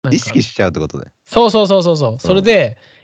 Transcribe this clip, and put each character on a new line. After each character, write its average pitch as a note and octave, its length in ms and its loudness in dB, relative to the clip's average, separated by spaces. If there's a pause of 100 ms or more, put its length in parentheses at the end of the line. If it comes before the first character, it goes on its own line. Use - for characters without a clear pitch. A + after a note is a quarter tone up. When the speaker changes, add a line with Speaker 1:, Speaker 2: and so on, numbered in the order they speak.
Speaker 1:
な C3+ 60 -2
ん - 20 0
か。 A#2+ 40 2
Speaker 2:
意 A#2+ 40 2
識 - 240 0
し - 100 -12
ち G#2 100 0
ゃ - 40 2
う - 20 0
っ - 40 -4
て - 60 -4
こ D#2+ 80 -4
と - 120 -10
ね。 - 140 -16 (120)
Speaker 1:
そ A#3 220 2
う G#3 40 -2
そ G#3+ 120 2
う G3+ 40 0
そ G3 120 4
う F3 40 0
そ F3 100 0
う D#3 40 -2
そ C#3 120 0
う。 - 40 -4
Speaker 2:
う - 20 -10
ん。 C3+ 40 -10
Speaker 1:
そ F3+ 140 0
れ F#3+ 80 2
で、 F#3 360 0 (260)